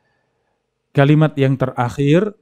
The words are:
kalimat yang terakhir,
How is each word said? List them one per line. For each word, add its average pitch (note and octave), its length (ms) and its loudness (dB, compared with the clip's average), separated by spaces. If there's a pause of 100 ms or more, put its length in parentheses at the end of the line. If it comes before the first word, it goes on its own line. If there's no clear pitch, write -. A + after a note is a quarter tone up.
(920)
kalimat D3+ 460 2
yang C3+ 160 0
terakhir, C#3+ 840 -2